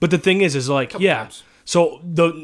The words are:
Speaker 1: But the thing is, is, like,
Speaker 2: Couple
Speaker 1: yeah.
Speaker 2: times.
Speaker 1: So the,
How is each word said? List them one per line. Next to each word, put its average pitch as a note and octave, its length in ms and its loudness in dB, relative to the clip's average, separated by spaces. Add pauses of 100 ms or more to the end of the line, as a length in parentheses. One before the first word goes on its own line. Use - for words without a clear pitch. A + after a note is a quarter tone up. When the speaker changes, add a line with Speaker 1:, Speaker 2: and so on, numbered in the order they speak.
Speaker 1:
But D#3+ 100 0
the F3 80 2
thing F#3+ 220 2
is, E3 160 2
is, B2+ 120 -4
like, C3+ 220 0
Speaker 2:
Couple F#3 140 -2
Speaker 1:
yeah. D#3 200 2
Speaker 2:
times. - 180 -20 (220)
Speaker 1:
So E3 400 0
the, E3+ 260 0 (140)